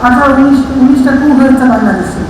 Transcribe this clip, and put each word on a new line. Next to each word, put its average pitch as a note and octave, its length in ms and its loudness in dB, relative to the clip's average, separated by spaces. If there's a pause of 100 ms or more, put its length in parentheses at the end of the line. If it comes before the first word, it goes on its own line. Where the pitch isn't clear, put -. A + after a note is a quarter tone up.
আঠারো, C4+ 320 2
উনিশ, C#4 200 2 (220)
উনিশটা C4+ 380 2
কু D4 80 0 (100)
হয়েছে B3+ 360 2
বাংলাদেশে G3 560 -4